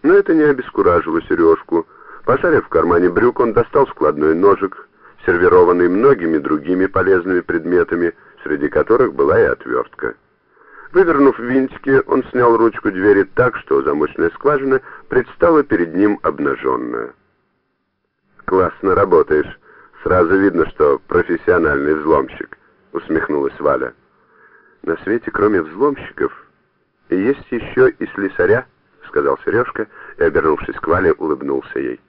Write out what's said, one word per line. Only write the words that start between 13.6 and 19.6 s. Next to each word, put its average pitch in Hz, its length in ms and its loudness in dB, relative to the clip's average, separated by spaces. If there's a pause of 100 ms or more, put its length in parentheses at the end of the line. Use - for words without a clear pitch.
замочная 76 480 -2
скважина 135 500 -2 (260)
предстала 147 560 0
перед 87 300 -2
ним 101 300 0
обнажённая. 64 880 -4 (1300)
«Классно 92 500 -2
работаешь. 78 640 0 (420)